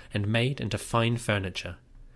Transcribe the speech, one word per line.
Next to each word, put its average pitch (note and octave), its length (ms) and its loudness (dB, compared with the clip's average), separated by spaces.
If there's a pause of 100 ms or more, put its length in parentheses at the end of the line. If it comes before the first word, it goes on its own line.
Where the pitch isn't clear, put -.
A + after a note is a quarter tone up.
(120)
and G2+ 160 0
made A#2+ 320 2
into G#2+ 160 -2
fine A#2 400 2
furniture." G2 600 -2 (400)